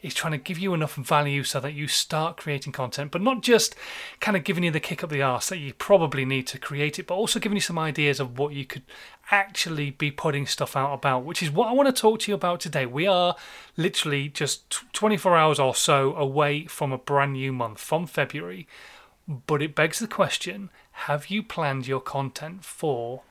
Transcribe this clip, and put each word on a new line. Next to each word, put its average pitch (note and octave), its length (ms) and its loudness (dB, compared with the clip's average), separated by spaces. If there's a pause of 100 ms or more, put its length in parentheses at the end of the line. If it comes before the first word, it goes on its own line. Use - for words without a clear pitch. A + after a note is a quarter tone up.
It's E3 120 -10
trying D#3+ 180 -2
to D3 60 -4
give E3+ 200 -8
you F#3 160 0
enough D#3 220 -2
value C#3+ 480 2
so - 160 -2
that C#3+ 120 -6
you D3 160 -6
start D#3+ 480 -2
creating C#3+ 380 -6
content, C#3 360 -6
but F3 120 -2
not B3+ 200 0
just - 320 6 (460)
kind G#3 160 2
of D#3+ 80 0
giving F3 200 0
you E3+ 60 4
the D#3 100 0
kick - 220 -6
up D#3 60 -6
the C#3+ 140 0
arse B2+ 260 2
that F#3 80 -4
you C#3+ 160 -8
probably D3 540 4
need C3 220 0
to - 100 -10
create D3 400 -2
it, F3+ 80 -10
but F3 80 -4
also A3 260 0
giving G#3 160 0
you F3+ 60 0
some E3+ 160 -2
ideas D3 420 2
of B2 180 -4
what D3 140 0
you C#3 140 -8
could - 160 -12 (480)
actually F3 600 0
be D3 200 -2
putting C#3+ 360 -2
stuff - 300 -4
out C#3 160 0
about, C3 320 0
which E3+ 180 -6
is D#3 80 -2
what G#3+ 180 2
I A#3+ 40 0
want C#4 140 6
to C4 120 2
talk A3 220 4
to G#3 100 -2
you G3+ 40 2
about F3 260 0
today. D3 240 -2
We C#3 220 -2
are F3+ 280 4 (400)
literally D3 540 0
just - 400 -4
tw-, - 240 -8
twenty-four F#3+ 420 4
hours D#3 240 6
or C3 160 4
so C#3 420 4
away D3 500 2
from C#3 260 -4
a C3 60 -2
brand C#3 340 2
new C3+ 180 -4
month, A2+ 300 -4
from E3 260 -2
February. E3+ 640 -6 (580)
But D3 360 -2
it D3+ 120 -4
begs D#3 260 2
the A3+ 60 -4
question, F#3+ 640 -2 (220)
have - 380 -4
you G#3 140 -2
planned C#3 440 -4
your C3+ 140 -2
content D3+ 600 -6
for B2+ 680 -4